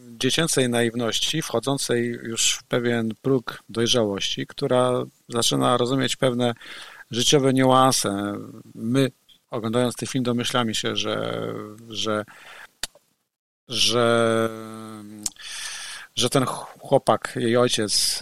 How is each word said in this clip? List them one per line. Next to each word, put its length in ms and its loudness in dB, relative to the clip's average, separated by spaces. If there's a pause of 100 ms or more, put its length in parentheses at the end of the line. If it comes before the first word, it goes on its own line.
(180)
dziecięcej 500 2
naiwności, 760 0
wchodzącej 640 0 (160)
już 380 0
w 40 -20
pewien 460 0 (120)
próg 460 0
dojrzałości, 800 0
która 460 2 (360)
zaczyna 480 2
rozumieć 400 0
pewne 380 0 (560)
życiowe 440 4
niuanse. 800 4 (400)
My, 360 0 (400)
oglądając 460 0
ten 120 -6
film, 160 -2
domyślamy 500 0
się, 220 -2
że, 460 -4 (460)
że, 360 -4 (1400)
że, 800 2 (1700)
że 140 0
ten 140 4 (360)
chłopak, 560 2
jej 200 0
ojciec, 640 0